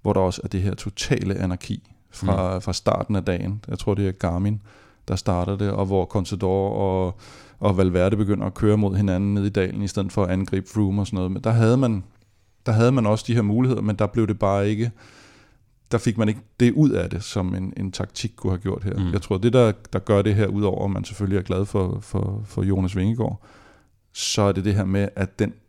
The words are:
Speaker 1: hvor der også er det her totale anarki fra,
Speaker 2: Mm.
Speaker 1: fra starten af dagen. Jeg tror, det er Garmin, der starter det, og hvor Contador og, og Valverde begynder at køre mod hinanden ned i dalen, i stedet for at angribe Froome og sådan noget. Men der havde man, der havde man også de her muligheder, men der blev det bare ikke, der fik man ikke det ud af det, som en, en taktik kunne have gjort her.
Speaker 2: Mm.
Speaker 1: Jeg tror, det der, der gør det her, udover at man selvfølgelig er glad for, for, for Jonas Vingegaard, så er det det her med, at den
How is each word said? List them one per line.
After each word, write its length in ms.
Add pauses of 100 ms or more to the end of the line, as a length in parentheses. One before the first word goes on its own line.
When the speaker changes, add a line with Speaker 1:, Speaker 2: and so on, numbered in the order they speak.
Speaker 1:
hvor 100
der 80
også 240
er 40
det 140
her 120
totale 640
anarki 440 (280)
fra, 440
Speaker 2:
Mm. 80
Speaker 1:
fra 100
starten 440
af 80
dagen. 440
Jeg 100
tror, 160
det 140
er 40
Garmin, 480 (480)
der 80
starter 400
det, 140
og 160
hvor 180
Contador 680
og, 480 (420)
og 160
Valverde 400
begynder 300
at 80
køre 220
mod 200
hinanden 380
ned 100
i 60
dalen, 320
i 60
stedet 240
for 120
at 60
angribe 440
Froome 280
og 40
sådan 100
noget. 160
Men 120
der 60
havde 260
man, 280 (640)
der 60
havde 200
man 140
også 220
de 60
her 80
muligheder, 400
men 140
der 100
blev 200
det 120
bare 320
ikke, 200 (1000)
der 60
fik 200
man 100
ikke 120 (200)
det 120
ud 180
af 200
det, 140
som 300
en, 220
en 160
taktik 440
kunne 160
have 80
gjort 240
her. 100
Speaker 2:
Mm. 180
Speaker 1:
Jeg 100
tror, 160
det 140
der, 200 (200)
der 60
gør 240
det 120
her, 120
udover 380
at 60
man 140
selvfølgelig 340
er 40
glad 220
for, 380
for, 440
for 160
Jonas 340
Vingegaard, 460 (720)
så 280
er 100
det 120
det 100
her 100
med, 320
at 220
den 140 (160)